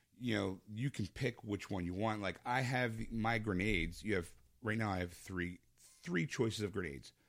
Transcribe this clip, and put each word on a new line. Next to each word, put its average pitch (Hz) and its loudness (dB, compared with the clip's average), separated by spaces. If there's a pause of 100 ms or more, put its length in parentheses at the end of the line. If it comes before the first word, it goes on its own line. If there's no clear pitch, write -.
(200)
you 117 2
know, 95 2 (140)
you 127 0
can 104 -2
pick - -4
which 101 -4
one 92 0
you 87 -2
want. 107 0
Like, 92 -2
I 127 2
have 123 0
my 113 2
grenades. 90 2
You 104 2
have, 87 0 (340)
right 107 0
now 107 2
I 92 2
have 90 -2
three, 87 -4 (440)
three 170 2
choices 113 0
of 95 0
grenades. 78 -6 (140)